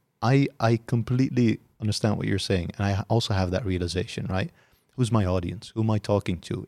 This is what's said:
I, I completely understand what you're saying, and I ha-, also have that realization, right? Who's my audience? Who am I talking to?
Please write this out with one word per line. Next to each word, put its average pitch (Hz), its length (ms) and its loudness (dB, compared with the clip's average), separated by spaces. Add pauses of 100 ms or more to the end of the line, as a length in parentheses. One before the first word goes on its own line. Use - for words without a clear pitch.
(220)
I, 135 260 4 (100)
I 117 280 2
completely 123 720 2 (200)
understand 104 360 0
what - 100 -4
you're 98 140 0
saying, 90 360 -2
and 101 100 -2
I 101 80 0
ha-, 95 140 -4
also 113 260 2
have 95 180 0
that 92 120 -2
realization, 90 600 -4
right? 95 240 -4 (460)
Who's 117 160 0
my 110 120 2
audience? 92 500 -4
Who 113 80 -2
am 110 80 2
I 107 80 2
talking 101 420 0
to? - 280 -8